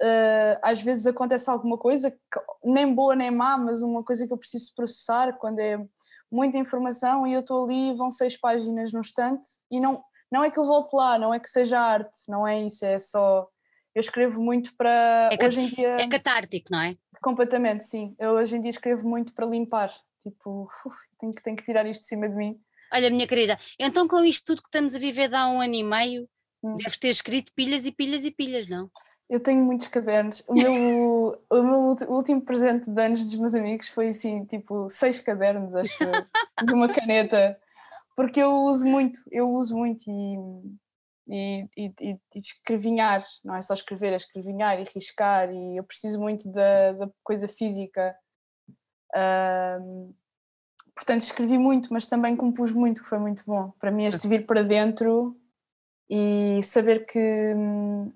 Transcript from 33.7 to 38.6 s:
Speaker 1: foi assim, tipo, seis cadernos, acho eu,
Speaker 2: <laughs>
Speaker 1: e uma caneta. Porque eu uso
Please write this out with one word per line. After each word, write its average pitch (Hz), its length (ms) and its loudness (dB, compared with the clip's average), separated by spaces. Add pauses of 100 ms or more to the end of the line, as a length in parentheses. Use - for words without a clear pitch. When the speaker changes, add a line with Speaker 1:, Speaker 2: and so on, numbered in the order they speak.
Speaker 1:
foi 226 200 -2
assim, 214 360 -6
tipo, 202 440 -8
seis 254 300 0
cadernos, 196 560 -2
acho 202 280 -2
eu, 294 220 0 (180)
Speaker 2:
<laughs> 233 260 -2
Speaker 1:
e 262 40 4
uma 240 160 4
caneta. 214 720 2 (560)
Porque 262 260 0
eu 277 100 6
uso 277 360 4